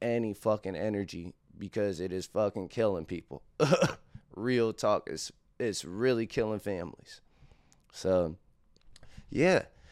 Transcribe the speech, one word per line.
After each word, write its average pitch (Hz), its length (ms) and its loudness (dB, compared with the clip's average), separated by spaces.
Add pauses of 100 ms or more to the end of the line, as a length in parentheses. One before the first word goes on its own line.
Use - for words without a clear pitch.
any 117 320 0
fucking 98 440 -2
energy, 95 580 -4 (240)
because 101 400 -2
it 90 140 -4
is 92 140 -4
fucking 101 420 0
killing 95 360 0
people. - 380 -10 (160)
<laughs> 151 80 6 (720)
Real 117 360 2
talk, - 380 0
it's, - 220 -8 (260)
it's 110 260 -2
really 113 440 0
killing 110 320 -2
families. - 600 -8 (720)
So, 90 440 2 (920)
yeah, 165 320 4 (300)